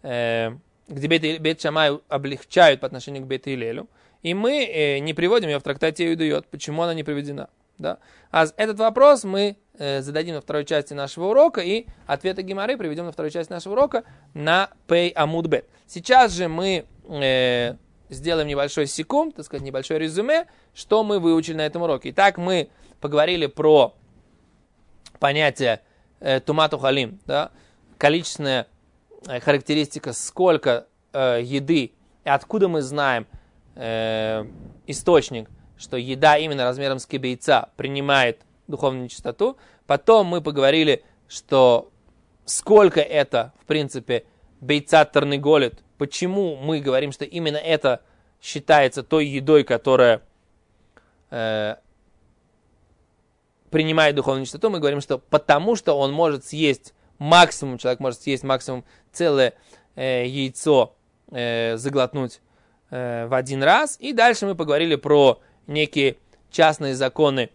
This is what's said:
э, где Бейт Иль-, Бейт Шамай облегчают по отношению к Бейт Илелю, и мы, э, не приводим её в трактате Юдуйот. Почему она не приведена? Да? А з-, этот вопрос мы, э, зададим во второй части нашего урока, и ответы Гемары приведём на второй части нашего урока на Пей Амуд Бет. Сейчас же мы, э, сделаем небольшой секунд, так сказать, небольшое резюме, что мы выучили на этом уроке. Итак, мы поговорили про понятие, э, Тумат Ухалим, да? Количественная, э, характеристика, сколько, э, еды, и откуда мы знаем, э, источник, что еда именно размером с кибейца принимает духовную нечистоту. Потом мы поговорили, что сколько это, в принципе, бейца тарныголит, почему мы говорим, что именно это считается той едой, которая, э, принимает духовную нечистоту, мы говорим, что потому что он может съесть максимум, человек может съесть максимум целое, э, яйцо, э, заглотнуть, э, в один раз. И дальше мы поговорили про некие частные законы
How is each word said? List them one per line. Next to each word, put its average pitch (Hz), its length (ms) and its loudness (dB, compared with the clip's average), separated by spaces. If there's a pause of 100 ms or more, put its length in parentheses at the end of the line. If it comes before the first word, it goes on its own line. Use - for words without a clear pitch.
э, 117 480 -4 (340)
где 143 220 -8
Бейт 160 160 0
Иль-, 160 160 -4
Бейт 156 200 -4
Шамай 151 460 0
облегчают 139 760 2
по 139 60 -8
отношению 135 380 -12
к - 20 -18
Бейт 131 220 -8
Илелю, 123 400 -8 (340)
и 170 100 -4
мы, 247 320 -2
э, 151 360 -2
не 156 120 -6
приводим 175 360 0
её 147 100 -2
в 139 60 -10
трактате 160 440 -2
Юдуйот. 160 380 -2
Почему 151 360 -8
она 170 120 -4
не 160 80 -8
приведена? 143 460 -8 (300)
Да? - 200 -8 (320)
А 160 160 2
з-, 151 100 -10
этот 214 220 -4
вопрос 233 460 4
мы, 202 320 -4 (220)
э, 139 220 -4
зададим 151 360 -6
во 143 40 -8
второй 147 240 -6
части 147 300 -4
нашего 143 320 -8
урока, 269 340 4
и 202 260 -4 (200)
ответы 190 360 -4
Гемары 196 340 -6
приведём 170 300 -8
на 165 60 -12
второй 156 180 -8
части 165 220 -8
нашего 185 220 -10
урока 262 300 0 (280)
на 165 380 0 (160)
Пей 170 240 2
Амуд 165 360 -2
Бет. 156 220 -2 (180)
Сейчас 247 460 4
же 175 160 -4
мы, 180 380 -4 (220)
э, 127 680 0 (340)
сделаем 151 400 -4
небольшой 143 380 -2
секунд, 277 500 -4
так 156 80 -16
сказать, 143 200 -12
небольшое 135 360 -6
резюме, 220 460 -2 (280)
что 220 300 0
мы 208 140 -2
выучили 165 380 0
на 151 100 -2
этом 160 160 -6
уроке. 139 280 -4
Итак, 190 280 2
мы 175 320 -2 (300)
поговорили 151 460 0
про 139 480 4 (1200)
понятие, 139 640 0 (380)
э, 135 200 -2
Тумат 156 320 0
Ухалим, 131 540 -2
да? 143 240 -4 (480)
Количественная, 143 680 -2 (600)
э, 127 120 -8
характеристика, 147 760 -2
сколько, 151 720 0 (260)
э, 127 300 0
еды, 139 500 -2 (320)
и - 40 -8
откуда 185 400 -2
мы 165 120 -2
знаем, 131 460 -4 (480)
э, 110 720 -6 (400)
источник, 139 640 0 (280)
что - 200 -10
еда 135 400 2
именно 147 260 -4
размером 131 340 -4
с 123 60 -14
кибейца 131 720 -2
принимает 139 640 -2 (260)
духовную 131 380 -4
нечистоту. 165 540 -6 (280)
Потом 202 400 4
мы 175 140 -2
поговорили, 147 640 2 (240)
что 127 600 4 (560)
сколько 196 540 6
это, 139 600 0
в - 60 -20
принципе, 139 580 -4 (380)
бейца 147 420 4
тарныголит, 143 800 2 (160)
почему 180 580 -4
мы 147 240 -4
говорим, 139 320 -2
что 143 140 -12
именно 160 320 -6
это 151 420 0 (400)
считается 143 640 2
той 151 240 0
едой, 139 380 4
которая, 123 580 4 (1080)
э, 110 460 -4 (1900)
принимает 156 440 2
духовную 135 260 -2
нечистоту, 151 300 -4
мы 185 80 -4
говорим, 147 240 -2
что 135 160 -6
потому 156 580 0
что 151 220 0
он 139 140 0
может 151 340 -2
съесть 147 480 -2 (240)
максимум, 147 580 4
человек 127 240 -4
может 131 220 -6
съесть 135 220 -4
максимум 131 400 -4 (280)
целое, 139 400 2 (420)
э, 127 320 -4
яйцо, 131 720 0 (340)
э, 117 460 -4
заглотнуть, 131 640 -4 (500)
э, 120 360 -8
в 123 80 -4
один 135 280 -2
раз. 226 380 2
И 277 120 -10
дальше 226 340 2
мы 196 80 -4
поговорили 156 420 0
про 143 440 4 (260)
некие 147 500 -2 (340)
частные 151 440 2
законы 135 600 0